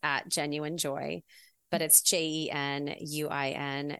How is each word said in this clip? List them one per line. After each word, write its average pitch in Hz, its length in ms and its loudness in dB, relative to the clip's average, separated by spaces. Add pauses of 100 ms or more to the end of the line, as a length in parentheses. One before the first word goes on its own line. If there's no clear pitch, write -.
at 147 240 0
Genuine 151 500 -2
Joy, 147 460 -4 (480)
but 165 100 0
it's 156 200 8
J 165 240 4
E 156 260 0
N 143 480 -2
U 151 300 -4
I 139 200 0
N 143 500 -4